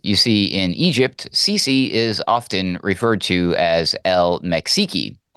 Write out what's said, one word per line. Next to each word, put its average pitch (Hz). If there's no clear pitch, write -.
you 98
see, 104
in 92
Egypt, 131
Sisi 135
is 113
often 95
referred 101
to 90
as 82
El 90
Mexique, 85